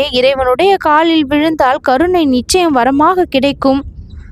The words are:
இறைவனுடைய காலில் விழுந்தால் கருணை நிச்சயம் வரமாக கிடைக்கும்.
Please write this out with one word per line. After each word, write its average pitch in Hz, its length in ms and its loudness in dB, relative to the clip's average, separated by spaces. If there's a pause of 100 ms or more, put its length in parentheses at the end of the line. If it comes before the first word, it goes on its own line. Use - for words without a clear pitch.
(100)
இறைவனுடைய 262 680 0
காலில் 311 500 0
விழுந்தால் 294 560 0
கருணை 330 440 0
நிச்சயம் 285 500 0
வரமாக 294 520 0
கிடைக்கும். 269 520 0 (520)